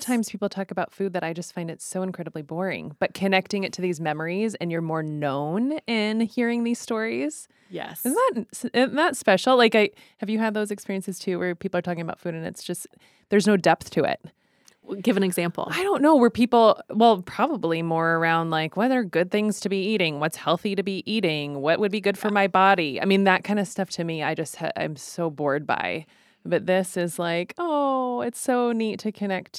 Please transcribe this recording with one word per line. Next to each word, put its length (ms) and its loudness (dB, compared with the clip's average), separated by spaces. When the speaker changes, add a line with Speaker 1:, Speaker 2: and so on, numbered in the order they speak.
Speaker 1:
Yes. 40 -10
Speaker 2:
times 240 0
people 200 -4
talk 200 -8
about 220 -4
food 220 -4
that 100 -4
I 100 -2
just 200 -10
find 180 -6
it 100 -12
so 220 -6
incredibly 380 -8
boring. 580 -6
But 140 -2
connecting 500 0
it 100 -4
to 80 -10
these 200 -2
memories, 540 -2
and 160 -4
you're 100 -2
more 220 -2
known 840 -2
in 340 0
hearing 440 0
these 140 0
stories. 680 -4
Speaker 1:
Yes. 360 -10
Speaker 2:
Isn't 100 0
that, 580 -2
isn't 220 2
that 200 2
special? 420 4
Like, 160 6
I, 180 4
have 120 -8
you 100 0
had 140 0
those 180 -2
experiences 480 -8
too, 200 -4
where 160 -2
people 220 -4
are 40 0
talking 200 -4
about 180 -8
food 160 -8
and 100 -8
it's 180 -10
just, 220 -8
there's 180 4
no 80 6
depth 360 4
to 120 0
it? 160 0
Speaker 1:
Give 140 2
an 80 2
example. 480 -2
Speaker 2:
I 120 -2
don't 180 2
know, 160 8
where 140 6
people, 580 6
well, 320 6
probably 600 -2
more 340 2
around, 340 2
like, 260 -2
what 160 2
are 140 2
good 260 0
things 300 0
to 80 -2
be 80 0
eating? 420 0
What's 160 -2
healthy 400 0
to 80 -2
be 220 -4
eating? 560 -2
What 180 2
would 120 0
be 100 -2
good 160 0
for 100 -4
Speaker 1:
Yeah. 60 0
Speaker 2:
my 140 4
body? 520 4
I 60 -2
mean, 180 4
that 220 4
kind 140 0
of 100 -2
stuff 220 -6
to 120 -6
me, 180 -4
I 120 -2
just 240 -6
ha-, 180 -4
I'm 220 -4
so 320 -6
bored 360 -2
by. 420 -4
But 220 -2
this 320 0
is 220 -4
like, 380 -2
oh, 640 -2
it's 180 -6
so 340 0
neat 280 -2
to 120 -4
connect 460 -6